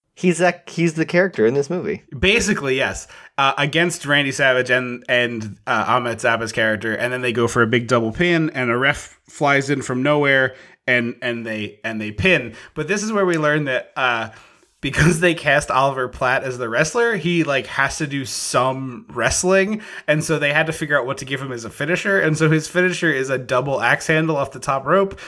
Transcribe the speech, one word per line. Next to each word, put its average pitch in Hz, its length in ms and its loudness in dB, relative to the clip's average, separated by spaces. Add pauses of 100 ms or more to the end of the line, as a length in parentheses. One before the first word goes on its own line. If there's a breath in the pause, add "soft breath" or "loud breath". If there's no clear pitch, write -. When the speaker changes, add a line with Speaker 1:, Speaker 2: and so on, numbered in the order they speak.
(160)
Speaker 1:
He's 175 220 2
that, 175 320 0
he's 165 240 0
the 160 120 -2
character 175 400 2
in 120 80 4
this 139 160 0
movie. 165 340 -4 (140)
Speaker 2:
Basically, 185 580 2
yes. 113 320 -4 (300 loud breath)
Uh, 139 200 2
against 160 480 0
Randy 143 280 2
Savage 127 360 2
and, 123 400 0
and, 120 560 0
uh, 117 220 0
Ahmet 117 320 0
Zappa's 113 320 0
character, 110 420 -2
and 123 180 -2
then 123 100 -4
they 123 120 0
go 117 140 2
for 120 140 2
a 113 60 4
big 120 200 -6
double 113 240 2
pin, 165 400 0
and 127 180 -4
a 120 80 0
ref - 420 -2 (100)
flies 139 400 0
in 135 120 0
from 127 220 -4
nowhere, 139 520 2 (320 loud breath)
and, 123 340 2
and 117 240 -6
they, 107 380 -6
and 113 160 -6
they 107 120 -6
pin. 143 420 0 (200 loud breath)
But 151 140 -6
this 196 160 -2
is 220 80 -6
where 202 140 2
we 175 120 2
learn 151 280 2
that, 127 320 -4
uh, 120 320 0 (520 loud breath)
because 151 380 2
they 170 140 4
cast 147 360 2
Oliver 131 380 2
Platt 131 360 0
as 127 140 -6
the 123 120 -4
wrestler, 196 480 0
he, 165 260 0
like, 139 240 0
has 139 300 0
to 156 100 -4
do 139 160 -4
some 131 840 -2
wrestling, 190 720 0 (260 loud breath)
and 151 160 2
so 151 160 0
they 143 140 0
had 156 140 2
to 160 60 -4
figure 147 240 0
out 120 80 2
what 135 120 -4
to 143 80 -10
give 131 160 -6
him 135 100 -8
as 117 140 -8
a 107 40 -10
finisher, 180 520 0
and 156 160 2
so 156 120 4
his 156 200 2
finisher 175 420 2
is 131 180 -2
a 131 80 0
double 123 440 0
axe 127 260 0
handle 160 300 2
off 139 160 -4
the 131 60 -14
top 135 260 -4
rope, 196 420 2